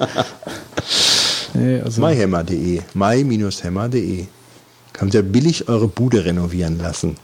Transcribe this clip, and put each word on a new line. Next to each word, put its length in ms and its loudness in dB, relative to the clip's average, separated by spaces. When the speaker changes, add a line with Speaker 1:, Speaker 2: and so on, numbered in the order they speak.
Speaker 1:
<laughs> 260 -2
Nee, 280 2
also 200 -2
Speaker 2:
myhammer 440 2
punkt 80 -6
de, 280 0
my 300 4
minus 400 -2
hammer 240 -4
punkt 60 -4
de. 320 -2
Könnt 220 0
ihr 100 6
billig 440 2
eure 200 2
Bude 360 2
renovieren 540 0
lassen. 460 -4